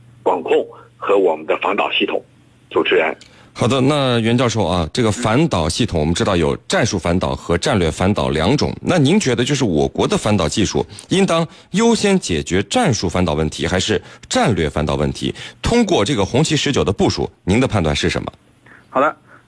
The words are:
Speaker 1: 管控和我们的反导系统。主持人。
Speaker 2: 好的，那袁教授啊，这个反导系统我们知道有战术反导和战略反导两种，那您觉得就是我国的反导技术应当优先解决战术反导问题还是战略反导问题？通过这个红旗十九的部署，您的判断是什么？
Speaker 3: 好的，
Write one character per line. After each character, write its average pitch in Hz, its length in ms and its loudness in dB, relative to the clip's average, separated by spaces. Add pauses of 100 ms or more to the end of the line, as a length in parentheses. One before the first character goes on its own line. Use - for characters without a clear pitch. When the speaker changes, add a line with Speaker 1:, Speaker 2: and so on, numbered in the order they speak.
(220)
Speaker 1:
管 87 200 0
控 151 240 0 (300)
和 101 220 0
我 85 180 2
们 78 80 -12
的 87 140 -2
反 98 180 -2
导 - 140 -2
系 - 160 -2
统。 - 180 -4 (460)
主 87 120 0
持 - 120 0
人。 78 200 2 (400)
Speaker 2:
好 123 140 0
的， 127 140 2
那 131 380 2
袁 113 140 2
教 127 140 2
授 110 160 -2
啊， 85 300 0
这 127 80 0
个 110 100 2
反 117 360 2
导 82 200 -2
系 117 160 0
统 82 160 -2
我 76 60 0
们 85 80 2
知 113 100 0
道 104 100 2
有 76 220 2 (100)
战 170 200 0
术 101 120 -2
反 87 200 0
导 71 160 -4
和 85 240 -2
战 127 200 0
略 82 120 2
反 92 240 0
导 67 160 -2
两 80 260 0
种， 78 240 -2
那 156 160 0
您 165 240 4
觉 123 160 0
得 123 80 0
就 143 100 -2
是 135 80 -2
我 78 240 2
国 87 220 0
的 107 80 0
反 107 180 0
导 82 140 0
技 101 160 0
术 - 220 -2 (240)
应 185 160 2
当 170 200 0 (260)
优 233 220 2
先 196 240 2
解 80 240 -4
决 87 200 -2
战 208 320 0
术 92 160 -4
反 92 120 0
导 80 120 0
问 78 160 0
题 82 160 -6
还 90 120 0
是 95 220 0 (260)
战 208 280 0
略 80 160 -2
反 76 160 -2
导 73 80 -2
问 69 180 0
题？ - 220 -6 (260)
通 240 240 2
过 160 180 2
这 123 140 -2
个 101 80 0
红 120 180 0
旗 156 140 0
十 143 160 0
九 101 100 2
的 92 80 0
部 135 200 2
署， 69 200 -4 (140)
您 98 160 2
的 131 80 2
判 101 140 0
断 76 120 0
是 85 140 -2
什 62 140 -4
么？ - 100 -8 (560)
Speaker 3:
好 131 140 0
的， 151 120 0 (320)